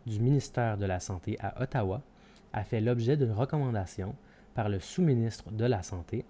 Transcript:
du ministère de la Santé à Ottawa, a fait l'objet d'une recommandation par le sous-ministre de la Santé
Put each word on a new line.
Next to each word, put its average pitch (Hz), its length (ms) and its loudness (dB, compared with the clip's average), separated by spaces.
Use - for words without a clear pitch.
du 107 140 -2
ministère 120 580 2
de 101 80 0
la 90 140 0
Santé 101 400 -4
à 98 200 -6
Ottawa, 117 400 0
a 95 100 -2
fait 113 160 -2
l'objet 120 380 2
d'une 117 140 2
recommandation 117 840 -2
par 107 160 0
le 98 100 -2
sous-ministre 120 680 0
de 110 160 -2
la 107 160 2
Santé 92 480 -8